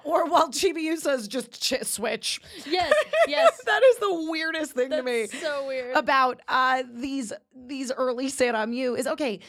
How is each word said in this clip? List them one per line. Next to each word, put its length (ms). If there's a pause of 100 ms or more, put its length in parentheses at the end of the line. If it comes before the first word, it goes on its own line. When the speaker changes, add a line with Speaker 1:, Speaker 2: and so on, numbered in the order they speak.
Speaker 1:
or 220
while 220
Chibiusa's 760
just 340
ch-, 240
switch. 560 (260)
Speaker 2:
Yes, 260 (180)
Speaker 1:
<laughs> 160
Speaker 2:
yes. 380
Speaker 1:
That 180
is 160
the 320
weirdest 420
thing 180
to 120
me 240
Speaker 2:
That's 160
so 240
weird. 300
Speaker 1:
about, 500
uh, 420
these, 440 (200)
these 380
early 380
Sailor 400
Moon 280
is, 120
okay, 400